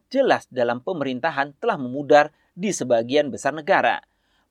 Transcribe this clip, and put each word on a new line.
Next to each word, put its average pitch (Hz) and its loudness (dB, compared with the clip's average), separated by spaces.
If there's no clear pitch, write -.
jelas 226 2
dalam 120 -2
pemerintahan 143 -4
telah 208 -4
memudar 143 4
di 190 -6
sebagian 127 0
besar 139 -4
negara. 147 0